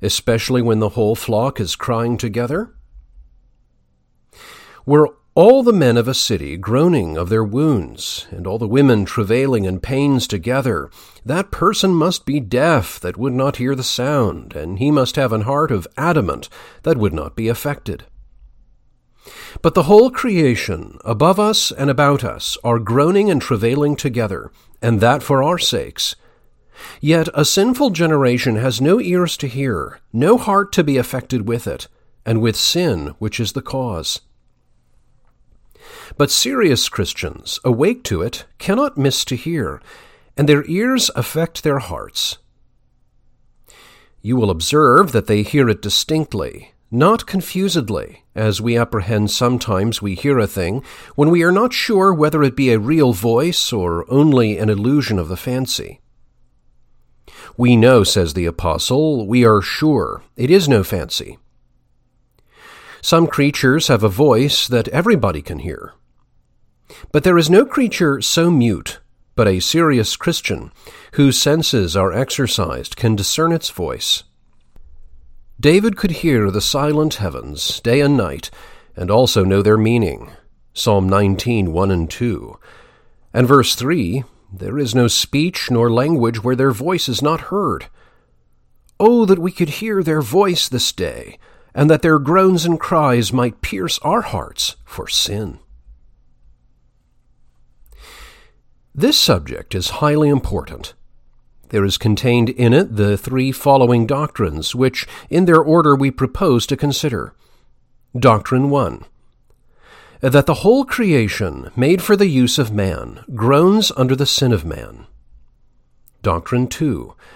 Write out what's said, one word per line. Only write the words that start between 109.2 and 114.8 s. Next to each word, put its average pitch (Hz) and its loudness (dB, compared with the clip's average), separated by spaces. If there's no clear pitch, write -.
that 135 4
the - 0
whole 254 4
creation 104 -2
made 160 2
for 214 4
the 196 2
use 131 2
of 113 0
man 82 -4
groans 156 4
under 131 2
the 135 0
sin 139 2
of 85 0
man. 62 -12